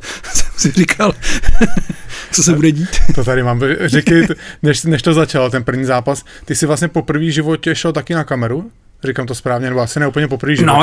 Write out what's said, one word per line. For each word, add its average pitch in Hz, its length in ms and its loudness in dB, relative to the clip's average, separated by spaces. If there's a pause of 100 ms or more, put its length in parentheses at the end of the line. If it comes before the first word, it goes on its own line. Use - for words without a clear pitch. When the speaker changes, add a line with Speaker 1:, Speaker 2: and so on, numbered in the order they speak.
(120)
Speaker 1:
<laughs> - 200 -14
jsem - 240 4
si - 140 0
říkal, 180 420 0 (560)
<laughs> - 640 -4
co - 100 0
se 175 100 2
bude 156 200 2
dít. 156 160 -4 (260)
Speaker 2:
To - 100 4
tady 127 180 0
mám, 123 180 0 (240)
říkej, 156 420 2
t-, 165 80 -4 (280)
než, 147 220 0
než 160 180 0
to 165 120 2
začalo, 143 360 0
ten 123 140 -4
první 131 200 -4
zápas, 131 400 -2 (200)
ty - 100 -6
jsi - 120 -2
vlastně 151 220 -2
poprvý 160 400 -4
v 156 40 -2
životě 156 420 -2
šel 165 180 -4
taky 151 220 -6
na 156 100 -4
kameru? 135 460 -6 (340)
Říkám 131 220 -6
to 123 80 -8
správně, 127 340 -4
nebo 127 120 -2
asi 117 200 -4
ne 147 60 0
úplně 147 220 -2
poprvý 135 260 -2
v - 20 -2
životě, 165 100 2
Speaker 1:
No, 147 60 4 (100)